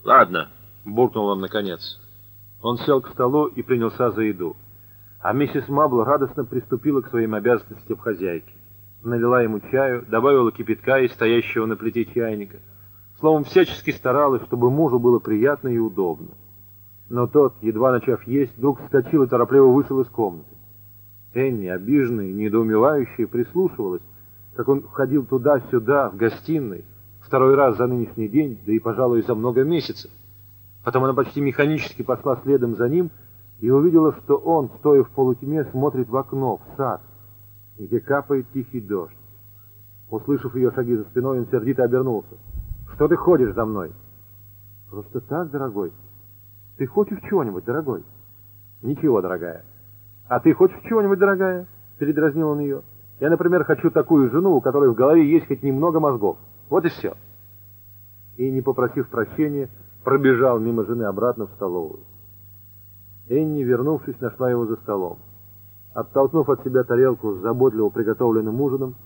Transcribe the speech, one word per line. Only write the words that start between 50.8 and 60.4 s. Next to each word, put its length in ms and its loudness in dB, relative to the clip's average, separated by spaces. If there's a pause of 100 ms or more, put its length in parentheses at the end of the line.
чего-нибудь, 360 0
дорогая?» — 480 0 (320)
передразнил 500 0
он 100 -2
ее. 220 -4 (380)
«Я, 100 0
например, 340 2
хочу 280 0
такую 400 4
жену, 240 2
у 60 2
которой 280 4
в 60 2
голове 340 6
есть 180 4
хоть 160 -4
немного 360 0
мозгов. 380 0 (320)
Вот 160 2
и 40 0
все». 240 -6 (1200)
И, 120 -2
не 120 -2
попросив 480 -2
прощения, 600 -4 (340)
пробежал 560 4